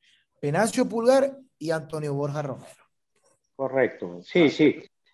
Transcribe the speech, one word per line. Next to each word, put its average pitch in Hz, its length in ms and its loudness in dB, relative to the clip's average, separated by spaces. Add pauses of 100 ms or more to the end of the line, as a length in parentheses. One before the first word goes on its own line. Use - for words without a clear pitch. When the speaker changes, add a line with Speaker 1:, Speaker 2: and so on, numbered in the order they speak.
(420)
Speaker 1:
Venancio 190 460 0
Pulgar 254 500 2 (180)
y 156 140 -6
Antonio 151 440 -6
Borja 143 280 -4
Romero. - 400 -12 (720)
Speaker 2:
Correcto, 123 680 -2
sí, 170 240 4
Speaker 3:
Ah, 131 40 4
Speaker 2:
sí. - 320 2 (320)